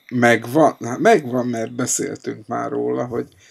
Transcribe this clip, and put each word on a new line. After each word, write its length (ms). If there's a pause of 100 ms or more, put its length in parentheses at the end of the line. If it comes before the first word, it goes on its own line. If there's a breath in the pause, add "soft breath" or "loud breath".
megvan? 720
Hát 160
megvan, 480
mert 280
beszéltünk 720
már 240
róla, 340
hogy, 300 (140 soft breath)